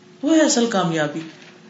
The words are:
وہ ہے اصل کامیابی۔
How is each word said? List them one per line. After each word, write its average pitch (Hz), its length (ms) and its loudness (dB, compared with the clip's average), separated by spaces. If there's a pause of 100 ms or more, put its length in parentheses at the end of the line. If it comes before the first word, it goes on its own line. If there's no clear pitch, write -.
(220)
وہ 311 140 2
ہے 311 60 6
اصل 240 240 2
کامیابی۔ 165 540 -2 (500)